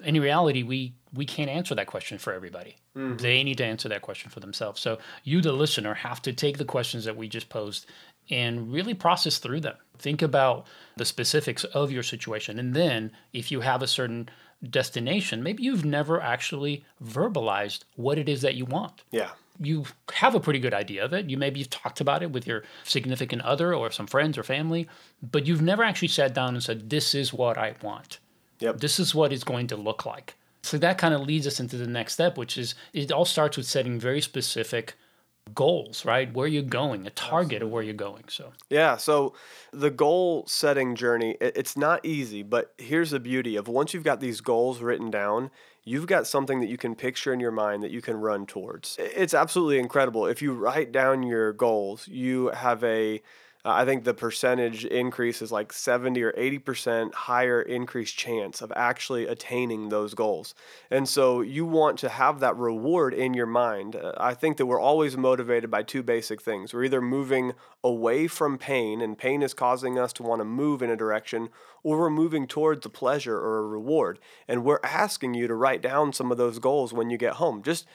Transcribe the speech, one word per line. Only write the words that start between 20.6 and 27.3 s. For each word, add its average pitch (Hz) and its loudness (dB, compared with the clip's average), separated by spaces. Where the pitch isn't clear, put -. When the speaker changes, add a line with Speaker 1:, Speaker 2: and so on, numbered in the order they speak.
Speaker 1:
idea 101 -4
of 131 -4
it. 185 -4
You 131 -2
maybe 139 -2
you've 131 -6
talked - -8
about 143 2
it 175 -4
with 127 -4
your 113 -4
significant 127 -2
other 156 2
or 117 -2
some - -8
friends 147 2
or 117 -6
family, 160 -2
but 135 0
you've 160 4
never 190 4
actually 185 2
sat 139 2
down 127 0
and 120 -4
said, 113 -4
"This 147 0
is 139 -2